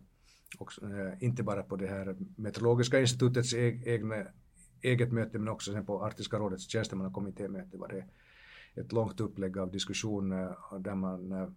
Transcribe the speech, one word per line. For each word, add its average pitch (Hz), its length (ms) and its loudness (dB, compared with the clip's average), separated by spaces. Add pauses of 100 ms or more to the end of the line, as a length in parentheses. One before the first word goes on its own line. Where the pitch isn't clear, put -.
(600)
och, - 240 -12
eh, 98 360 -4
inte 120 240 0
bara 101 200 0
på 95 120 -4
det 95 120 -2
här 95 280 -4 (200)
meteorologiska 117 640 4
institutets 123 540 4
e-, 120 320 4
egna, 110 300 2 (640)
eget 123 300 4
möte, 110 280 2
men 107 80 0
också 101 260 -2
sen 104 120 -2
på 101 200 -2
Arktiska 107 340 -2
rådets 95 300 -2
tjänstemannakommittémöte 98 1080 -2
var 131 100 -8
det 190 180 -6 (760)
ett - 100 -6
långt 110 280 0
upplägg 95 380 -2
av 92 140 -2
diskussion, 101 600 -2
eh, 92 480 -4
där 98 160 -4
man, 92 360 -2
eh, 95 260 -2